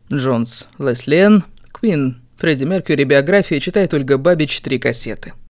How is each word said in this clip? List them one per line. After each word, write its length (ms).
Джонс 560
Лесли 380
Энн, 280
Queen, 420
Фредди 260
Меркьюри, 400
биография, 560
читает 340
Ольга 260
Бабич, 420
три 180
кассеты. 540